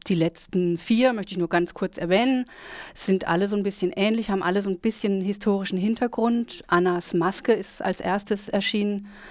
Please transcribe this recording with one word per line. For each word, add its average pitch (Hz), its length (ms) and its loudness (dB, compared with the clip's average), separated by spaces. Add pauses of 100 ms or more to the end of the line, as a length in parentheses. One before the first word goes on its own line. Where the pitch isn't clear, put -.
die 190 80 2
letzten 175 600 0
vier 240 340 4
möchte 208 220 -6
ich 190 40 -4
nur 170 120 0
ganz 175 240 2
kurz - 240 -6
erwähnen, 247 480 2 (500)
sind - 320 0
alle 180 220 2
so 208 80 0
ein 202 60 0
bisschen 190 280 -2
ähnlich, 220 380 0
haben 190 120 0
alle 185 200 2
so 196 80 -2
ein 180 100 -2
bisschen 208 400 0
historischen 196 580 -2
Hintergrund. 233 920 0
Annas 175 460 2
Maske 180 380 0
ist - 300 -2
als 185 180 -2
erstes 202 480 -2
erschienen. 202 600 0 (240)